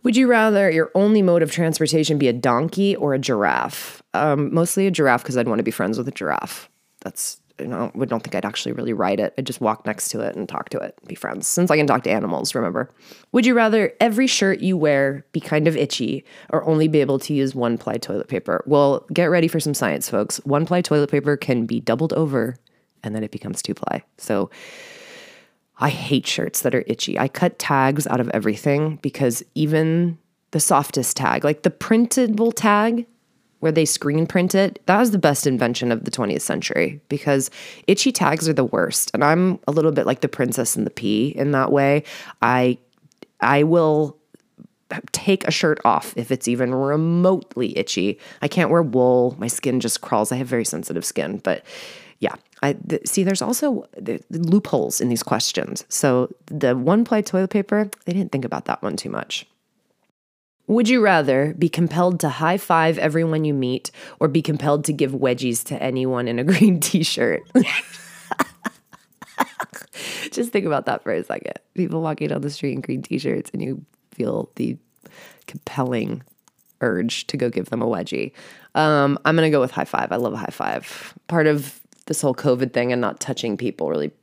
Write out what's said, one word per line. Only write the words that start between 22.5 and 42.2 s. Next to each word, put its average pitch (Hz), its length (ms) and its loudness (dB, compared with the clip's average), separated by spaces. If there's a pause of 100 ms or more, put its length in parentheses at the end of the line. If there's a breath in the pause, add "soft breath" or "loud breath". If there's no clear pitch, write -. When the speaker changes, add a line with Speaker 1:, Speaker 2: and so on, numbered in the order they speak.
Speaker 1:
and 107 120 -8
then 110 80 -4
it 107 80 -8
becomes - 300 -10
two-ply. - 420 -6 (140)
So - 320 -2 (1300 loud breath)
I 143 120 2
hate - 380 -2
shirts - 340 -4
that 127 140 0
are - 120 0
itchy. - 300 -4
I 135 120 0
cut - 280 -2
tags 143 500 2
out 123 120 0
of 117 140 0
everything 143 680 0
because 131 420 -2 (120)
even 160 600 2 (340)
the 160 80 0
softest - 560 0
tag, 71 300 0
like 151 180 0
the 185 60 4
printable 226 800 2
tag 226 540 2 (540)
where 160 120 2
they 156 140 4
screen 151 420 0
print 180 260 0
it, 196 320 2
that 190 140 4
was 233 120 4
the 202 60 2
best 151 300 2
invention 120 440 0
of 113 120 -2
the - 80 -6
twentieth 107 320 -2
century - 680 -2
because 139 400 0 (380 loud breath)
itchy 202 240 4
tags 160 360 0
are 156 60 2
the 131 120 2
worst. - 480 0
And 123 100 2
I'm 175 440 4
a 143 40 0
little 156 200 4
bit 139 140 0
like 123 160 0
the - 60 0
princess 123 480 -2
and 107 100 -2
the 101 60 -6
pea 107 380 0
in 143 220 -2
that 135 200 2
way. 143 320 4 (380 loud breath)